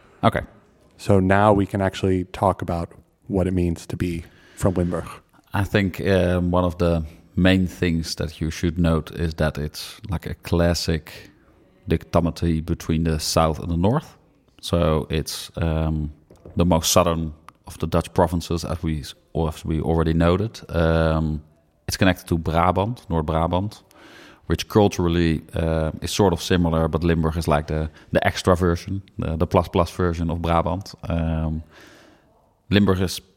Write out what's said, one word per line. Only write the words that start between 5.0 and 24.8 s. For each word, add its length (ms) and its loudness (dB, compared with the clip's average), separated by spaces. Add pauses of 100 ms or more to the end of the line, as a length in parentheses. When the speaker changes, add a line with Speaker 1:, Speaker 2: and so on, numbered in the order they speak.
Speaker 1:
I 100 0
think, 440 0
um, 440 2
one 120 2
of 140 -2
the 260 2 (320)
main 300 4
things 500 -2
that 260 -8
you 100 -2
should 260 -2
note 340 2
is 240 -4
that 220 -2
it's 420 -10 (100)
like 180 -6
a 80 -8
classic 760 0 (760)
dichotomy 760 0
between 440 -2
the 140 0
south 400 2
and 120 -8
the 60 0
north. 400 -2 (440)
So 480 0
it's, 480 -6
um, 540 0 (440)
the 100 2
most 260 2
southern 420 0 (320)
of 140 -18
the 80 -4
Dutch 260 -2
provinces, 500 0
as 200 -6
we, 200 -4 (320)
as 300 -4
we 160 -2
already 320 0
noted. 460 2 (100)
Um, 720 2 (460)
it's 100 -6
connected 300 0
to 100 0
Brabant, 720 0
Noord-Brabant, 720 -2 (680)
which 220 -2
culturally, 720 2 (140)